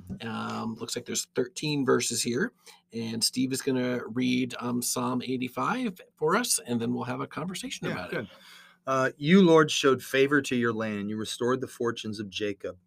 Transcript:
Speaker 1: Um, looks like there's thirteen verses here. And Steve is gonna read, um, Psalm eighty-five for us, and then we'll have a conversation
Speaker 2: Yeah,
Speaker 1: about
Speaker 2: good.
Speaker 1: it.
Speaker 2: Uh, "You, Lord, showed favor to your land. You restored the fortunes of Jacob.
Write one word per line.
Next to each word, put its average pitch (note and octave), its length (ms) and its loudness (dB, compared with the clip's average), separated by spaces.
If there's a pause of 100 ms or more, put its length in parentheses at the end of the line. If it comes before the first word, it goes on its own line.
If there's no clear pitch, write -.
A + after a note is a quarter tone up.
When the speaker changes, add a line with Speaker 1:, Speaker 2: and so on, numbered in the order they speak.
(220)
Speaker 1:
Um, A2+ 580 -6
looks A2+ 160 -8
like A#2+ 80 -8
there's A2 300 -4
thirteen C#3+ 500 -2
verses A#2+ 380 2
here. C3 300 -2 (400)
And A2+ 300 -4
Steve C3 300 0
is C3 80 -2
gonna B2+ 480 0
read, B2+ 500 0
um, A#2+ 220 -2
Psalm B2 420 -2
eighty-five C3 800 -4 (160)
for D#3+ 200 2
us, A#3+ 300 0
and A#2+ 140 0
then A#2+ 140 0
we'll A#2+ 100 -2
have B2+ 160 -6
a C3+ 60 -4
conversation F3+ 640 -8
Speaker 2:
Yeah, D3 40 -2
Speaker 1:
about - 180 -6
Speaker 2:
good. D3 140 -4
Speaker 1:
it. - 60 -12 (560)
Speaker 2:
Uh, C3+ 320 2
"You, E3 240 8
Lord, D#3+ 280 8
showed C3 320 4
favor C#3 400 4
to C3+ 140 -2
your A#2 160 2
land. G#2+ 380 -4
You G#2+ 60 -4
restored A#2+ 440 -2
the C3+ 60 -6
fortunes A#2 540 -6
of G#2 100 -8
Jacob. G2 460 -6 (100)